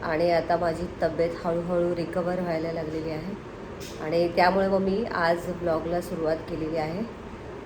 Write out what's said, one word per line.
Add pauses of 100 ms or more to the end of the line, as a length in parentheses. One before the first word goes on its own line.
आणि
आता
माझी (160)
तब्येत (140)
हळूहळू
रिकव्हर
व्हायला
लागलेली
आहे (720)
आणि
त्यामुळे
मग
मी
आज
ब्लॉगला
सुरुवात
केलेली
आहे. (640)